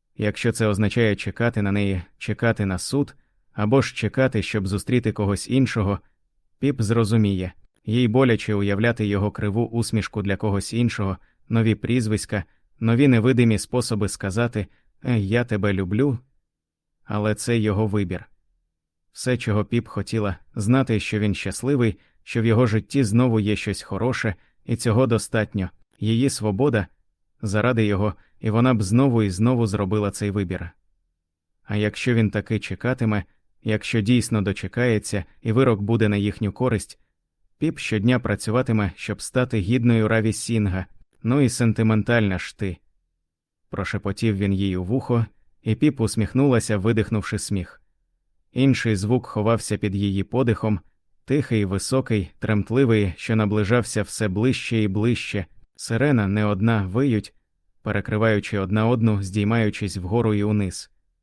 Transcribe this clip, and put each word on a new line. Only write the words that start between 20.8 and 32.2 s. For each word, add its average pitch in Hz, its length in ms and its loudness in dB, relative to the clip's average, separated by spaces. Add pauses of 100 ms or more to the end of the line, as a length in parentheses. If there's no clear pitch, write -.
що - 180 -4
він 104 160 0
щасливий, 120 640 -2 (240)
що - 200 -4
в 110 40 2
його 117 200 4
житті 110 380 0
знову 113 360 4
є 104 160 0
щось - 260 -6
хороше, 110 520 -4 (300)
і 120 120 -4
цього 120 300 2
достатньо. 107 640 -2 (300)
Її 113 300 2
свобода 107 560 0 (560)
заради 110 440 0
його, 104 280 0 (260)
і 110 100 -2
вона 120 240 4
б 107 80 0
знову 117 400 4
і 101 80 0
знову 117 360 2
зробила 101 440 -2
цей 104 200 -4
вибір. 90 400 -4 (920)
А 104 120 -6
якщо 107 380 0
він 113 160 4